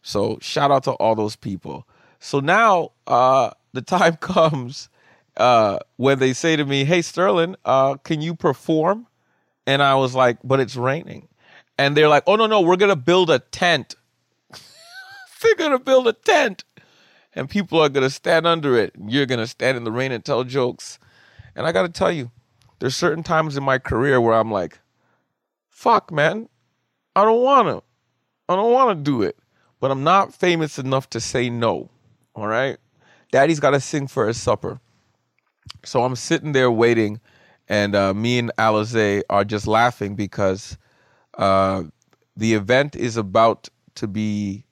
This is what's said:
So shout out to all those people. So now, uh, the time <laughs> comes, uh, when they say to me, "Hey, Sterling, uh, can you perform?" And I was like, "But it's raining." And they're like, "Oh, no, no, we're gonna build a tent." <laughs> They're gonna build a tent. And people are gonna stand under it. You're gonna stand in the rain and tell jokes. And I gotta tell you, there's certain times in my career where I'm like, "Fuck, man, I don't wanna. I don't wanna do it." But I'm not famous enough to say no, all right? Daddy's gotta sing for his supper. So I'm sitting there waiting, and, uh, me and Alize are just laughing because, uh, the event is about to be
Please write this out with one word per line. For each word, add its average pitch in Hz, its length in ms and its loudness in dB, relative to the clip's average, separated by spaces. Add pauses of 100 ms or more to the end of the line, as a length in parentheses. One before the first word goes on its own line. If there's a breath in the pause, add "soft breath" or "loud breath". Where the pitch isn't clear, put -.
So 107 380 -4
shout 143 300 -2
out 135 140 2
to 139 80 -2
all 110 220 0
those 107 220 -4
people. 78 500 -12 (340 soft breath)
So 143 200 -4
now, 180 520 0 (140)
uh, 127 440 2 (240)
the 123 80 -6
time 170 340 2
<laughs> - 40 -20
comes, 151 680 -2 (480 soft breath)
uh, 113 420 4 (180)
when 135 240 2
they 131 120 2
say 160 240 0
to 147 80 -2
me, 139 200 -2
"Hey, 170 180 0
Sterling, 185 540 -2 (100)
uh, 135 300 2
can 151 260 -6
you 165 120 -6
perform?" 165 720 -2 (600)
And 139 160 0
I 135 140 4
was 131 180 0
like, 123 280 2
"But 135 180 0
it's 127 160 -4
raining." 131 520 -6 (480 soft breath)
And 139 200 2
they're 151 120 6
like, 147 180 6
"Oh, 196 100 4
no, 220 100 2
no, 214 160 4
we're 180 140 4
gonna 196 200 2
build 170 320 2
a 135 120 2
tent." - 560 -2 (540)
<laughs> 762 920 -20
They're 440 140 4
gonna 285 220 -2
build 262 300 2
a 220 60 -2
tent. 285 500 0 (720 soft breath)
And 135 160 -8
people 170 300 0
are 151 80 4
gonna 135 220 0
stand 165 360 0
under 151 320 0
it. 98 160 -2 (140)
You're 135 180 0
gonna 120 220 -4
stand 127 280 -2
in 120 60 -8
the 113 80 -6
rain 131 220 -4
and 113 120 -8
tell 131 200 -2
jokes. 123 560 -6 (560 soft breath)
And - 100 -6
I 165 60 -2
gotta 185 160 0
tell 170 240 -2
you, 131 180 -8 (480)
there's 131 180 -4
certain 165 280 -2
times 156 320 -2
in 139 80 -6
my 131 140 0
career 127 420 0
where 117 140 2
I'm 110 180 0
like, 90 260 -4 (920)
"Fuck, - 440 -2
man, 160 360 -2 (680)
I 196 80 4
don't 226 180 2
wanna. 247 400 2 (680)
I 175 60 0
don't 220 180 2
wanna 247 220 4
do 139 280 -2
it." - 140 -4 (440)
But 131 100 -2
I'm 135 140 -4
not 190 280 2
famous 165 460 -2
enough 135 320 -4
to 117 100 -6
say 123 300 -4
no, 113 400 -4 (460)
all 107 100 -8
right? 120 320 -2 (540 soft breath)
Daddy's 147 260 2
gotta 143 220 2
sing 139 260 -6
for 117 220 -2
his 117 120 -6
supper. - 400 -4 (1040)
So 123 200 -2
I'm 127 100 -2
sitting 151 380 -4
there 131 180 4
waiting, 113 500 2 (480 soft breath)
and, 101 280 0
uh, 98 180 2
me 120 240 -2
and 117 200 -4
Alize 107 680 0
are 101 160 2
just 104 220 -6
laughing 110 480 0
because, 98 640 -4 (580)
uh, 95 460 2 (540)
the 110 180 0
event 123 400 0
is 113 220 -6
about 110 520 0 (280)
to 113 100 -8
be 104 640 -6